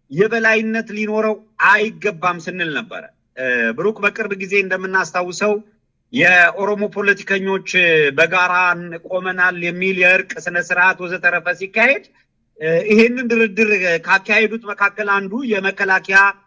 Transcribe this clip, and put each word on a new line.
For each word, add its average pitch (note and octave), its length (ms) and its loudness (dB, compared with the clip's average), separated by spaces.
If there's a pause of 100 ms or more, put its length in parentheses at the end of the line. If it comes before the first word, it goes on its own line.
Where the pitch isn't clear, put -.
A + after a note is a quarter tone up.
(120)
የበላይነት A3 800 0
ሊኖረው G#3+ 460 -2 (280)
አይገባም F3+ 760 0
ስንል F3 340 -6
ነበረ። F#2+ 300 -8 (680)
ብሩክ፣ F3+ 280 -2
በቅርብ G3+ 360 -4
ጊዜ F#3+ 220 -6
እንደምናስታውሰው F#3 960 -2 (600)
የኦሮሞ F3+ 800 4
ፖለቲከኞች G3 800 -2 (420)
በጋራ F3+ 420 2 (480)
ቆመናል F#3 600 -2
የሚል F3+ 360 -2
የእርቅ F#3 420 2
ስነ F3 220 -6
ስርዓት F3+ 380 0
ወዘተረፈ F3 560 -4
ሲካሄድ፣ A3 480 -2 (840)
ይሄንን A#3 420 4
ድርድር A3 420 2 (320)
ካካሄዱት G#3+ 640 0
መካከል G3+ 440 -4
አንዱ G3 240 -2 (140)
የመከላከያ F#3+ 720 0 (280)